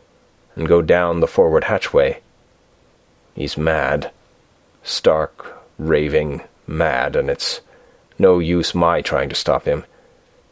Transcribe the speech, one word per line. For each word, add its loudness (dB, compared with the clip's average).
and -4
go 6
down 2
the 4
forward 2
hatchway. 0
He's -6
mad, 0
stark, -2
raving 0
mad, -2
and -2
it's -6
no 4
use -2
my 2
trying -2
to -8
stop -2
him. -2